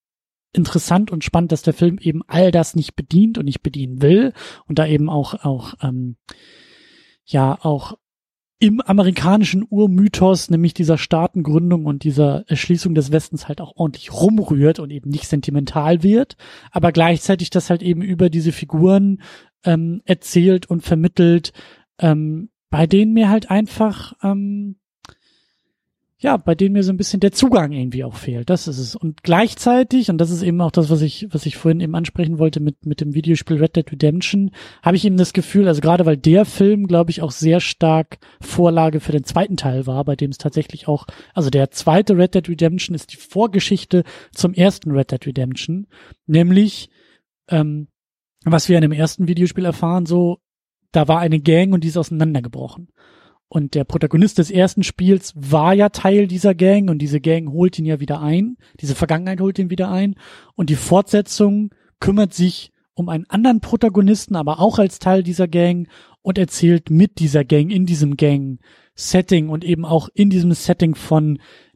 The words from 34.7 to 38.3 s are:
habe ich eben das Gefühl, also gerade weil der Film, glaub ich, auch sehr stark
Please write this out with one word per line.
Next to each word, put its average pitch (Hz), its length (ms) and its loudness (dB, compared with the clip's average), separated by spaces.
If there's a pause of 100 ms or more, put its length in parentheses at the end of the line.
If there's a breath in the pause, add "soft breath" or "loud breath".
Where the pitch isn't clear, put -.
habe 180 140 2
ich 185 80 -2
eben 190 120 2
das 180 160 0
Gefühl, 190 340 0
also 151 140 0
gerade 170 240 2
weil 156 120 2
der 170 280 4
Film, 202 400 0
glaub 170 240 2
ich, 160 140 -8
auch 147 80 -6
sehr 160 280 0
stark 160 600 -2 (200 soft breath)